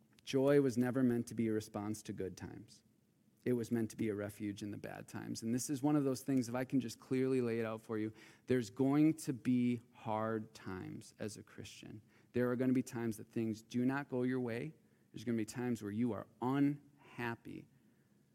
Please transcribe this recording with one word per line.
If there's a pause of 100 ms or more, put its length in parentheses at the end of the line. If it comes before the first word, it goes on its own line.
(240)
Joy
was
never
meant
to
be
a
response
to
good
times. (640)
It
was
meant
to
be
a
refuge
in
the
bad
times.
And
this
is
one
of
those
things,
if
I
can
just
clearly
lay
it
out
for
you, (340)
there's
going
to
be (100)
hard
times
as
a
Christian. (320)
There
are
gonna
be
times
that
things
do
not
go
your
way. (400)
There's
gonna
be
times
where
you
are (160)
unhappy. (680)